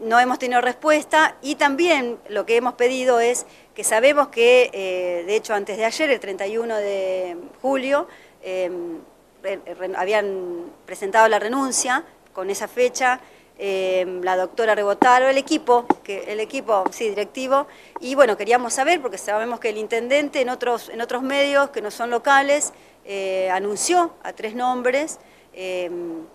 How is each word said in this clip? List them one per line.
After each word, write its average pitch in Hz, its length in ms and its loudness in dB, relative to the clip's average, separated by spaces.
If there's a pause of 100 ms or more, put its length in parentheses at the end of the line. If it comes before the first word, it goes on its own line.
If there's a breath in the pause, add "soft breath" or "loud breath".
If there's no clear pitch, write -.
no 226 180 4
hemos 254 180 2
tenido 247 220 0
respuesta, 302 840 2
y 285 140 -6
también 277 720 2
lo 202 180 -4
que 233 120 2
hemos 240 160 0
pedido 254 480 2
es 240 240 0 (280 loud breath)
que 208 120 -10
sabemos 277 420 4
que, 247 460 6
eh, 180 520 -4
de 202 120 -2
hecho, 220 160 -4
antes 202 240 -4
de 220 80 0
ayer, 285 240 0
el 240 100 2
treinta 196 260 -6
y 214 120 -4
uno 233 180 -4
de 190 640 -2 (240)
julio, 269 480 0 (320 loud breath)
em, 180 580 -6 (420)
re-, 190 200 -8 (180)
re-, 185 160 -6
habían 185 800 -2 (120)
presentado 208 440 4
la 214 100 4
renuncia 254 640 -2 (300)
con 190 160 -8
esa 202 180 -6
fecha, 247 540 0 (360 loud breath)
em, 185 640 -2
la 185 120 2
doctora 202 400 0
Rebotaro, 247 540 4
el 269 80 2
equipo, 269 480 2 (180)
que, 202 300 -8
el 214 80 -6
equipo, 214 500 -2
sí, 233 160 -6
directivo, 254 600 -2 (340 loud breath)
y 254 120 -6
bueno, 262 220 6
queríamos 226 380 0
saber, 302 280 2
porque 208 160 -8
sabemos 226 440 -4
que 233 80 -4
el 214 80 -6
intendente 247 640 0
en 247 80 0
otros, 240 400 -4
en 220 100 -10
otros 240 240 -6
medios 277 460 2
que 240 120 -8
no 208 100 -8
son 233 180 -6
locales, 277 640 2 (320 soft breath)
eh, 190 460 -4
anunció 208 600 0 (100)
a 185 120 -12
tres 214 200 -10
nombres, 254 640 -2 (340 soft breath)
em, 175 800 -8